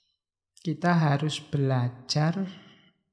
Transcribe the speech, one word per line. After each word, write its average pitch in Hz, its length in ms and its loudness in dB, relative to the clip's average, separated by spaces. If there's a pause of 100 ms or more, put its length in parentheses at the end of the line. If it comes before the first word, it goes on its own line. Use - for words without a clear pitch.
(640)
kita 175 320 0
harus 151 480 0
belajar 139 960 -2 (720)